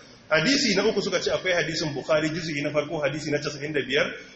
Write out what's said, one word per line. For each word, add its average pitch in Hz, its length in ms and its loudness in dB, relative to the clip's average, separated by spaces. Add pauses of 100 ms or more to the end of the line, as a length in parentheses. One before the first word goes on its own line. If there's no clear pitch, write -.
(300)
Hadisi 196 460 2
na 202 100 2
uku 202 160 2
suka 180 180 0
ce 196 120 -2
akwai 175 220 0
hadisin 160 400 0
Bukhari, 156 360 2
juz'i 160 320 -4
na 147 100 -2
farko, 151 300 0
hadisi 147 300 -2
na 147 80 2
casa'in 147 340 -6
da 143 80 2
biyar, 139 320 0 (220)